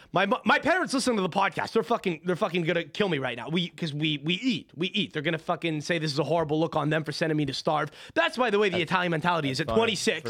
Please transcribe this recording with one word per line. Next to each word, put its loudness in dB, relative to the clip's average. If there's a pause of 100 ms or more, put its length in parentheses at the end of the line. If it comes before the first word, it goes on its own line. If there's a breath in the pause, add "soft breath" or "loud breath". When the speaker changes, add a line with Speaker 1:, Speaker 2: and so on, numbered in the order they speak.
(140 loud breath)
Speaker 1:
My 4
mo-, 2
my 6
parents 2
listen 2
to 0
the 0
podcast. 0
They're 4
fucking, -2
they're -2
fucking 0
gonna 0
kill -2
me 0
right -4
now. -10
We, 0
'cause -8
we, -2
we 0
eat. -2
We -2
eat. -2
They're -4
gonna -2
fucking -2
say 0
this -2
is -4
a 4
horrible 0
look 0
on 0
them 0
for -8
sending 0
me 2
to -4
starve. 0 (220 loud breath)
That's, 0
by 2
the 2
way, 4
the -2
Speaker 2:
That's, 0
Speaker 1:
Italian 2
mentality 0
is -2
Speaker 2:
that's -2
Speaker 1:
at -2
Speaker 2:
funny. 4
Speaker 1:
twenty-six. 0